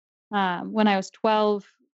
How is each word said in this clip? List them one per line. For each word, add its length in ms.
Um, 420
when 140
I 100
was 140
twelve, 540